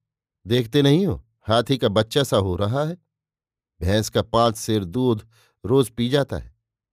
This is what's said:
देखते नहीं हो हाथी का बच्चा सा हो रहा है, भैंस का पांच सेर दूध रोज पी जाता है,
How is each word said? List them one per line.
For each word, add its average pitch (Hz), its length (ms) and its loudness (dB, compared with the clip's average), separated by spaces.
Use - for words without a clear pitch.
देखते 120 360 0
नहीं 151 240 4
हो 98 200 -6
हाथी 120 380 0
का 123 100 0
बच्चा 110 340 0
सा 127 140 -2
हो 95 200 0
रहा 110 280 -2
है, 160 100 -6
भैंस 101 280 0
का 107 140 -2
पांच 113 340 0
सेर 107 280 -4
दूध 113 440 -2
रोज 127 260 2
पी 120 180 -4
जाता 135 280 -2
है, - 200 -14